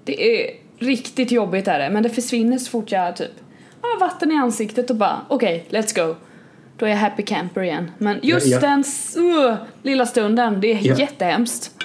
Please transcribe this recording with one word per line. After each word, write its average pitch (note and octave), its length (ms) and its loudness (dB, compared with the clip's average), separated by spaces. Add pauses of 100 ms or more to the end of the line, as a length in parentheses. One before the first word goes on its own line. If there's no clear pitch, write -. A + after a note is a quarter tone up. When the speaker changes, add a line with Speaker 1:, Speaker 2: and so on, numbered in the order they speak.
Speaker 1:
det G#3+ 400 0
är - 60 -6 (280)
riktigt B3 520 -2
jobbigt G3 380 0
är D#3+ 100 2
det. C#3 120 -2
Men G#3 120 0
det A#3 80 2
försvinner A#3 480 0
så B3+ 120 -8
fort A3 220 -4
jag F3 240 -2
typ, - 140 -6 (520)
ja, A#4+ 60 -4 (120)
vatten F4 320 0
i - 40 2
ansiktet A#3+ 540 0
och B3 60 2
bara, F#3+ 320 0
okej, F3+ 420 0
let's G#3 360 0
go. D#3+ 80 -2 (640)
Då A3 80 0
är G#3+ 40 2
jag G#3 60 2
happy G#3 260 0
camper F#3 400 -4
igen. E3+ 360 -4
Men G#3 240 0
just D4 240 2
Speaker 2:
Ja, B3 100 6
ja. C4+ 120 2
Speaker 1:
den C#4 120 4
s-, - 360 -6
uh, D#4 380 4 (280)
lilla C4 240 2
stunden, A3 540 2
det A3 120 2
är G#3+ 100 2
Speaker 2:
Ja. G3+ 160 4
Speaker 1:
jättehemskt. A3+ 720 -2 (140)